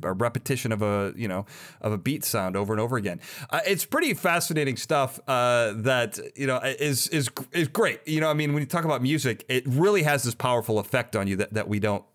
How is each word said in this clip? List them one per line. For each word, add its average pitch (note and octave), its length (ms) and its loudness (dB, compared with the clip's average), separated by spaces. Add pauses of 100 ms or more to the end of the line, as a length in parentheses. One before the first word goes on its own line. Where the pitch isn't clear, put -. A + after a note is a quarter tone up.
a F2+ 120 -2
repetition A#2+ 580 -2
of G#2 100 -2
a, G2+ 340 0
you A2+ 120 -4
know, F#2+ 180 -4 (340)
of G#2+ 120 -2
a G#2 80 0
beat C3+ 260 -4
sound F#2+ 320 -2
over G#2 160 -2
and G#2+ 80 0
over B2 160 0
again. F#2+ 240 -4 (300)
Uh, - 160 0
it's F#3+ 180 0
pretty C#4+ 300 0
fascinating D#3 640 0
stuff, C#3 500 0
uh, B2 480 4
that, A#2+ 420 0 (180)
you C3+ 120 -4
know, B2+ 100 2
is, C3+ 520 0
is, C#3+ 200 0 (220)
is E3 160 2
great. G3+ 400 0
You D#3 120 2
know, D#3 120 4
I - 20 2
mean, D3+ 200 0
when D3 100 0
you C3 40 -4
talk E3+ 160 -2
about C#3 200 0
music, C3 440 0
it B2+ 200 2
really F3 340 4
has D3 220 2
this A#2 100 0
powerful A#2 460 0
effect A2+ 360 -2
on G2 120 0
you G2 80 0
that, G2 180 -2
that G#2+ 140 -2
we G#2 120 0
don't, G2+ 240 0 (120)